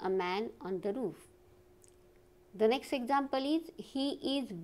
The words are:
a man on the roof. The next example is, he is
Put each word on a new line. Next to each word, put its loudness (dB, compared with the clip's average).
a -2
man 0
on -4
the 0
roof. -4
The 6
next 2
example 2
is, 0
he -2
is -4